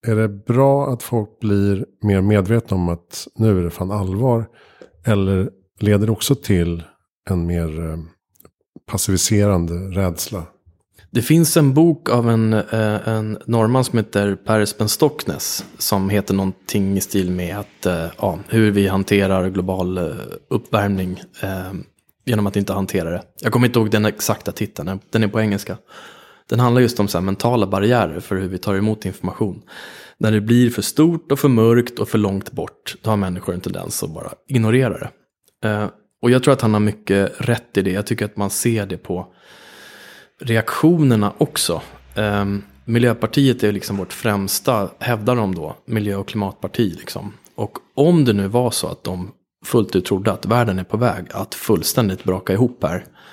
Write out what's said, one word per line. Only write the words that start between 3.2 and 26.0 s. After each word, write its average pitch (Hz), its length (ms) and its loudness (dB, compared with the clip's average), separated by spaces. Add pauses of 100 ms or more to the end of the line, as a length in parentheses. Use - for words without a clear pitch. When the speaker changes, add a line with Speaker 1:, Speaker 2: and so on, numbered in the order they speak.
Speaker 1:
nu 110 260 4
är 87 40 0
det 85 60 -4
fan 92 200 -6
allvar? 107 560 0 (580)
Eller 98 460 2 (300)
leder 104 260 4
det 113 60 2
också - 220 0
till 85 480 0 (480)
en 87 160 0
mer, 82 440 -4
eh, 80 80 -8 (920)
passiviserande 98 840 2
rädsla? 92 680 -4 (720)
Speaker 2:
Det 117 100 0
finns 156 340 4
en 143 180 4
bok 160 340 4
av 117 220 2
en, 110 220 4
eh, 107 560 0
en 110 380 -4
norrman 117 380 2
som 120 140 0
heter 101 360 0
Per 110 260 0
Espen 104 280 -2
Stoknes, - 760 -2 (140)
som 98 320 -2
heter 101 240 0
någonting 98 600 -2
i 95 40 0
stil 92 300 -2
med 90 280 -4
att, - 280 -10
eh, 82 200 -2 (120)
ja, 95 200 -2 (100)
hur 113 220 4
vi 101 180 2
hanterar 95 600 2
global, 92 500 -4
eh, 87 60 -2 (460)
uppvärmning, 101 720 -2 (200)
eh, 95 300 -8 (520)
genom 107 220 0
att 98 100 -2
inte 101 160 -2
hantera 92 380 -2
det. 90 120 -6 (180)
Jag 117 120 -2
kommer 123 140 4
inte 120 120 2
ihåg 110 120 2
den 107 140 2
exakta 107 480 -2
titeln, 98 480 -8 (100)
den 113 120 0
är 104 60 0
på 110 120 -2
engelska. 101 380 -2 (680)